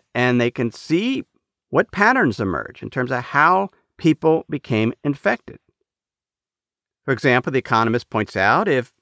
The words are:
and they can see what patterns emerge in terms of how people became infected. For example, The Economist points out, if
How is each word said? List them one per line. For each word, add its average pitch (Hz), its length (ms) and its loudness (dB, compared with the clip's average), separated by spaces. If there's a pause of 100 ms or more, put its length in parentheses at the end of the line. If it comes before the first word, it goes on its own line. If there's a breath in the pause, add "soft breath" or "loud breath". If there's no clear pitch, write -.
(140)
and 123 260 2
they 120 100 0
can 117 220 -4
see 220 520 -4 (460)
what 160 220 -2
patterns 202 480 2
emerge 87 420 -6
in 110 80 -12
terms 127 200 -6
of 123 120 -4
how 180 480 2 (260)
people 160 520 2
became 120 440 -2 (120)
infected. 147 540 -4 (1500)
For 139 80 -2
example, 127 400 2
The 131 60 0
Economist 113 520 0
points 107 260 -4
out, 117 300 2
if 131 360 -2